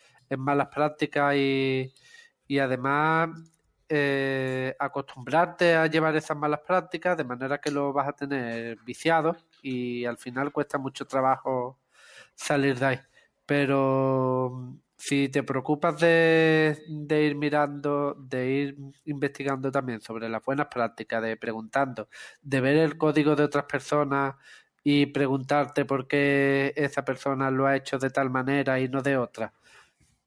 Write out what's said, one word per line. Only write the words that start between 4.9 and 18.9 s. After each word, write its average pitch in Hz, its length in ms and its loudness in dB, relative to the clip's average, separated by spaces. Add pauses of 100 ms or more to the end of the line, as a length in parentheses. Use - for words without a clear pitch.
a 160 120 4
llevar 156 280 2
esas 151 220 -2
malas 147 280 0
prácticas 180 520 0
de 151 80 -2
manera 131 340 -4
que - 100 -4
lo 143 220 -2
vas 139 160 0
a 143 60 -4
tener 117 720 -6
viciado 160 500 0 (260)
y 123 440 -4
al 120 100 -4
final 131 380 -6
cuesta 143 240 -2
mucho 135 280 -8
trabajo 131 760 -2 (540)
salir 139 440 0
de 131 80 0
ahí. 131 120 0 (460)
Pero, 135 1040 2
mm, 127 260 -12 (200)
si 139 320 0
te 139 140 0
preocupas 147 560 -2
de, 160 880 4
de 151 380 0
ir 147 100 2
mirando, 143 840 0
de 131 320 -4
ir 139 280 -2 (280)